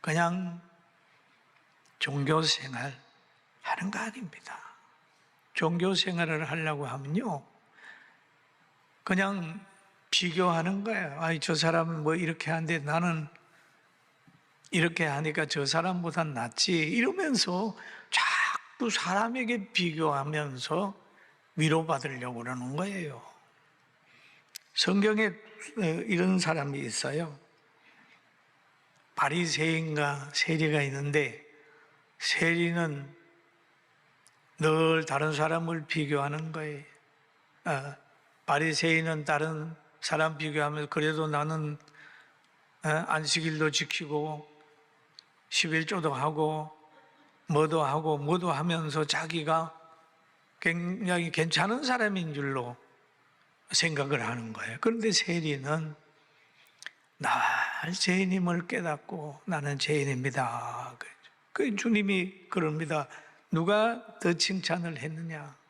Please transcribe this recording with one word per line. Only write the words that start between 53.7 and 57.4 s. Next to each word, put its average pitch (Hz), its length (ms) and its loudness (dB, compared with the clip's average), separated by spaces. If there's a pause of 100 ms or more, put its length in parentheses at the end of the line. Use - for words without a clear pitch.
생각을 143 560 0
하는 117 260 -6
거예요. - 280 -10
그런데 226 320 2
세리는 156 840 0 (1200)
"나 - 240 0 (500)